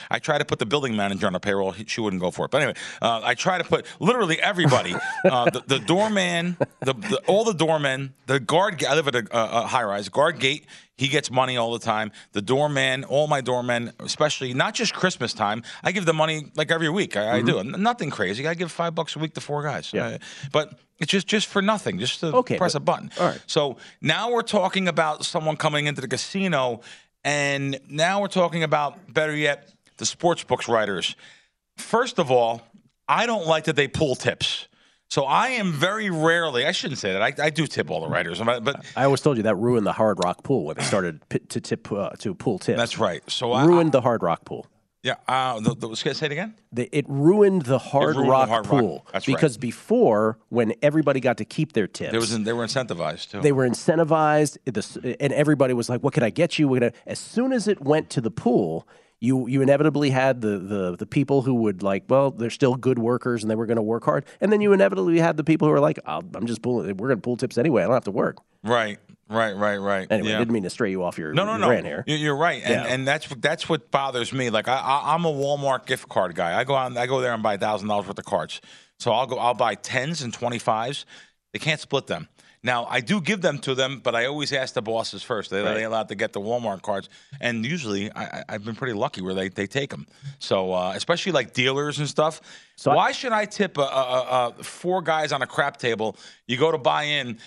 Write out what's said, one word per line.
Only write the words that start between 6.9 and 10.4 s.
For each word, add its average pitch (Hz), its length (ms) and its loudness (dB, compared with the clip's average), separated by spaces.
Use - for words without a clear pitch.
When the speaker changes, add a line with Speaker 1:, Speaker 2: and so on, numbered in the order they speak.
Speaker 1:
the, 123 340 -4
all 202 160 4
the 220 100 0
doormen, 143 600 0
the 135 140 2
guard 170 380 2
ga-, 143 100 -2
I 135 80 2
live 156 100 2
at 135 80 2
a, 117 240 -2
a, 113 240 2
a 98 60 -4
high-rise. 104 400 0
Guard 143 320 2